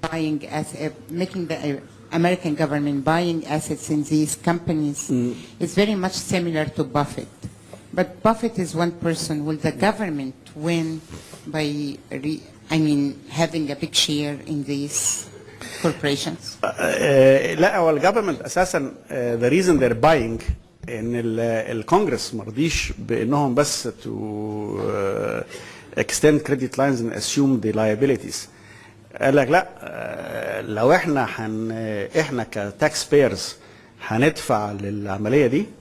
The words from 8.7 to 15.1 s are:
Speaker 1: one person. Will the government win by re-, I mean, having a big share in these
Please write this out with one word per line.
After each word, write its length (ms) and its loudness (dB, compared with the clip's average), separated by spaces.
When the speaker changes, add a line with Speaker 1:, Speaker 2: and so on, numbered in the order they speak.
Speaker 1:
one 160 2
person. 540 -2
Will 120 -2
the 140 0
government 480 -2
win 320 0
by 120 0
re-, 180 -4
I 80 4
mean, 220 4
having 400 0
a 60 -4
big 180 -8
share 420 0
in 120 -2
these 360 -4